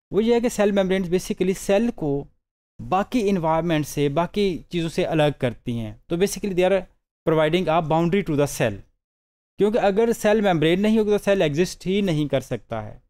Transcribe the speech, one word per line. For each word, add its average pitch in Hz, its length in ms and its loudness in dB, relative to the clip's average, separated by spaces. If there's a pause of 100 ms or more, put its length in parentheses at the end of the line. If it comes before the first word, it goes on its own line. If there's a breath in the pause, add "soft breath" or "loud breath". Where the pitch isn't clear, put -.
(140)
वो 190 80 2
ये 233 120 2
है 233 80 2
कि 240 80 0
सेल 208 220 0
मेम्ब्रेन्स 190 360 0
basically 185 500 -2
सेल 220 340 0
को 143 360 -4 (540)
बाकी 185 400 -2
इन्वायरमेंट 165 640 0
से, 143 240 -2
बाकी 170 600 -2
चीज़ों 165 180 -2
से 180 140 -2
अलग 151 300 2
करती 120 440 -4
हैं। 110 320 -10
तो 170 80 -2
basically 196 360 -2
they 180 160 2
are 190 140 0 (440)
providing 160 420 2
a 165 120 2
boundary 170 420 0
to 160 120 -2
the 143 120 2
cell, 117 260 -2 (840)
क्योंकि 208 200 2
अगर 214 360 2
सेल 214 280 2
मेम्ब्रेन 170 380 2
नहीं 220 200 2
होगी 208 120 0
तो 208 60 4
सेल 196 240 0
एग्जिस्ट 160 440 -2
ही 190 160 0
नहीं 151 260 0
कर 135 140 -2
सकता 113 400 -8
है। 107 280 -16